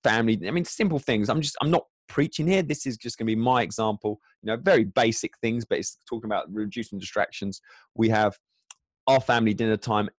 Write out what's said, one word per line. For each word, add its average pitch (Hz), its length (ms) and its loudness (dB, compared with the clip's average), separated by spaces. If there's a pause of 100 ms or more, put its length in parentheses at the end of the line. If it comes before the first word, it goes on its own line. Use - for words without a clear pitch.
family, 113 440 2
I - 40 -4
mean, 170 140 -2
simple 170 340 0
things. 107 300 0
I'm 151 120 0
just, 143 200 -6
I'm 151 100 0
not 170 140 2 (220)
preaching 147 380 -2
here. 190 160 4
This 151 240 -4
is 120 120 -4
just - 200 -12
gonna 113 80 -6
be 110 100 0
my 120 280 2
example. 107 560 -2 (240)
You 110 80 -4
know, 117 60 0
very 135 260 4
basic 113 560 0
things, 117 260 -2
but 92 140 -2
it's - 180 -8 (100)
talking 113 220 -8
about 98 240 -2
reducing 107 460 -6
distractions. 98 640 -6 (340)
We 113 140 4
have 107 280 2 (680)
our 131 120 6
family 113 360 2
dinner 110 220 2
time 104 320 -2 (100)